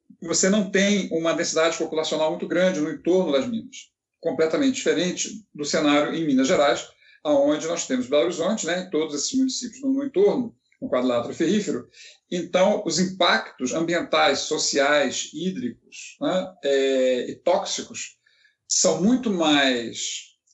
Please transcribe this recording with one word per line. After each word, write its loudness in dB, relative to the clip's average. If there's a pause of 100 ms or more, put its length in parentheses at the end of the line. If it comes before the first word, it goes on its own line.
(220)
você 0
não 0
tem 2
uma 0
densidade 0
populacional -2
muito -4
grande 2
no -2
entorno 2
das 2
minas, -8 (320)
completamente 2
diferente -2
do -8
cenário 2
em -2
Minas 4
Gerais, 2 (360)
aonde 2
nós -4
temos -2
Belo 2
Horizonte, -2
né, -4
todos -2
esses -4
municípios -2
no, -2
no -2
entorno, 0 (260)
no -8
quadrilátero 0
ferrífero. 0 (420)
Então, 0
os -2
impactos -2
ambientais, 0
sociais, 0
hídricos, -8
né, -2 (100)
é, 2
e -12
tóxicos -4 (520)
são 2
muito 2
mais, 0 (180)